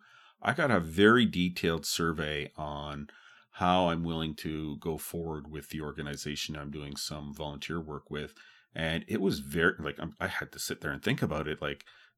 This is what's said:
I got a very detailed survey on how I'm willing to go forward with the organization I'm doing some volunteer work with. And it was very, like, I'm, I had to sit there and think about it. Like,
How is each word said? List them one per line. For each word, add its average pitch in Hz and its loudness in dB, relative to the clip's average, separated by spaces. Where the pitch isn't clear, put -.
I 117 2
got 147 2
a 101 6
very 101 8
detailed 87 0
survey 76 -2
on 73 -8
how 90 6
I'm 82 0
willing 80 -2
to 78 -6
go 78 -2
forward 78 -8
with 76 -12
the 78 -8
organization 73 -6
I'm 71 -8
doing 71 -8
some 73 -8
volunteer 76 -6
work 76 -10
with. 73 -8
And 80 -2
it 107 -2
was 190 2
very, 78 2
like, 73 -6
I'm, 80 -8
I 92 -4
had - -4
to 69 -16
sit - -6
there 76 -4
and 71 -6
think 127 0
about 76 -2
it. 76 -4
Like, 73 -6